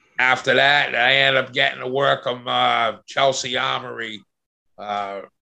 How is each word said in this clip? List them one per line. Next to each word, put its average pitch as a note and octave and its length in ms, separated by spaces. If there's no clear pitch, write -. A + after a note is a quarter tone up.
after B2+ 360
that, C#3 400
I A#2+ 180
ended C3+ 300
up B2 100
getting C3+ 280
to B2+ 60
work C3+ 400
on, B2 200
uh, A#2+ 580
Chelsea C3 520
Armory, B2 640
uh, G2+ 440